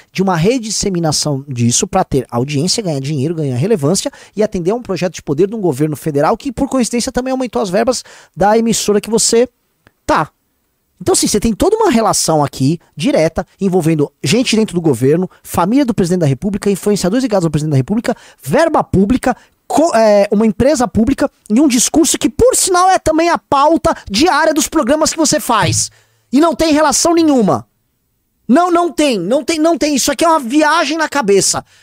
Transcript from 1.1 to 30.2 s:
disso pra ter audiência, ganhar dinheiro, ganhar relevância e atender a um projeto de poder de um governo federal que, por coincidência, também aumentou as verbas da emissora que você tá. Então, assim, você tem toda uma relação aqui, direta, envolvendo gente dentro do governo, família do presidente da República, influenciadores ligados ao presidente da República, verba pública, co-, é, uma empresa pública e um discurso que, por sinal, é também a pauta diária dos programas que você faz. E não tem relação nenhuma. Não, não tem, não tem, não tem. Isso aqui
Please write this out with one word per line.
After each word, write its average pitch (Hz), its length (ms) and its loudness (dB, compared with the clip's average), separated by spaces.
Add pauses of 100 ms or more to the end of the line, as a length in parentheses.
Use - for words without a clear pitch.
disso 120 400 -2
pra 185 160 -2
ter 131 260 -2
audiência, 143 540 -4
ganhar 156 180 -4
dinheiro, 147 360 -4
ganhar 143 200 -4
relevância 180 540 -2 (240)
e 202 80 -2
atender 185 300 -2
a - 20 0
um 247 80 -6
projeto 180 320 -6
de - 80 -16
poder 160 240 0
de 196 80 -8
um 226 60 -8
governo 151 340 -2
federal 156 420 -2
que, 277 140 -10
por 269 180 -4
coincidência, 240 440 -2
também 254 180 -4
aumentou 262 320 -4
as 190 80 -4
verbas 226 320 0 (340)
da 208 220 2
emissora 208 420 0
que - 80 -14
você 226 400 2 (560)
tá. 196 260 0 (720)
Então, 254 120 -2
assim, - 160 0
você 208 100 0
tem 226 140 0
toda 381 240 2
uma 427 160 2
relação 175 500 0
aqui, 139 380 -2 (160)
direta, 175 500 0 (140)
envolvendo 165 500 0 (140)
gente 214 320 0
dentro 220 180 0
do 175 60 0
governo, 156 500 0 (140)
família 220 400 0
do 226 100 2
presidente 180 280 0
da 151 40 2
República, 190 420 -2
influenciadores 202 540 0
ligados 202 220 0
ao 160 80 -2
presidente 151 180 -2
da 143 60 0
República, 208 400 -2 (260)
verba 277 400 0
pública, 208 540 0 (320)
co-, 311 260 2
é, 208 380 4
uma 208 120 2
empresa 240 440 2
pública 240 420 0 (180)
e 214 120 2
um 311 80 4
discurso 262 500 0
que, - 100 -2
por 466 280 2
sinal, 370 340 2
é 370 80 2
também 320 300 0
a 311 100 0
pauta 302 580 0 (140)
diária 311 420 2
dos 294 140 0
programas 302 460 0
que - 60 -8
você 302 200 0
faz. 185 500 -2 (440)
E 254 80 4
não 320 140 2
tem 320 200 0
relação 311 400 2
nenhuma. 247 520 2 (800)
Não, 349 240 2
não 339 220 0
tem, 269 260 0
não 226 240 -2
tem, 330 160 -4
não 311 200 2
tem. 294 160 0
Isso 269 160 0
aqui 294 140 -2